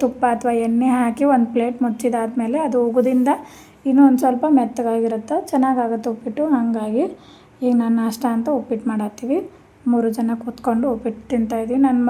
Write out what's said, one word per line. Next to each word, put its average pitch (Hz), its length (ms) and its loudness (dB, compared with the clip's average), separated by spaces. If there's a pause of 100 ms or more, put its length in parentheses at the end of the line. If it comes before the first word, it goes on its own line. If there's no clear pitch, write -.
ತುಪ್ಪ 254 200 -2 (120)
ಅಥವಾ 233 180 0 (140)
ಎಣ್ಣೆ 233 220 2 (100)
ಹಾಕಿ 233 340 0
ಒಂದು 233 220 2
ಪ್ಲೇಟ್ 240 300 -2
ಮುಚ್ಚಿದಾದ್ಮೇಲೆ 233 800 -2
ಅದು 247 100 0 (100)
ಉಗುದಿಂದ 254 400 2 (640)
ಇನ್ನೂ 269 180 6
ಒಂದು 254 160 2
ಸ್ವಲ್ಪ 247 200 2 (160)
ಮೆತ್ತಗಾಗಿರುತ್ತೆ, 226 760 -2 (160)
ಚೆನ್ನಾಗಾಗುತ್ತೆ 247 640 0
ಉಪ್ಪಿಟ್ಟು. 233 300 -6 (120)
ಹಾಗಾಗಿ 226 480 0 (600)
ಈಗ 247 160 2
ನಾನು 226 220 2
ನಾಷ್ಟ 226 200 -4 (120)
ಅಂತ 226 120 -2 (120)
ಉಪ್ಪಿಟ್ಟು 214 340 -6
ಮಾಡತ್ತೀವಿ, 214 440 -4 (540)
ಮೂರು 233 240 2
ಜನ 226 140 -2 (120)
ಕೂತ್ಕೊಂಡು 233 520 -2
ಉಪ್ಪಿಟ್ಟು 220 260 -6 (120)
ತಿಂತಾಯಿದ್ವಿ. 226 520 -2
ನನ್ನ 254 140 4 (120)